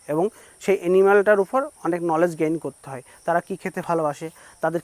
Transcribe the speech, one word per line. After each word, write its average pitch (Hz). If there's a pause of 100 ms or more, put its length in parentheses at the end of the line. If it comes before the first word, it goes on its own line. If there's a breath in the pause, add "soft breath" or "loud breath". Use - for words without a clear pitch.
এবং 165 (300 soft breath)
সেই 190
অ্যানিম্যালটার 196
উপর 262 (140)
অনেক 170
নলেজ 165
গেইন 160
করতে 143
হয়। 131 (240 soft breath)
তারা 170
কি 190
খেতে 185
ভালোবাসে, 160 (320 soft breath)
তাদের 160